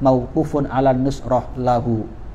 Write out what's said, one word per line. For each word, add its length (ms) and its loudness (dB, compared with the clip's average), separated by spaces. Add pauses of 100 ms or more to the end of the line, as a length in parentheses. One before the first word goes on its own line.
mauqufun 640 2
ala 320 2
nusrah 560 0
lahu." 560 0 (260)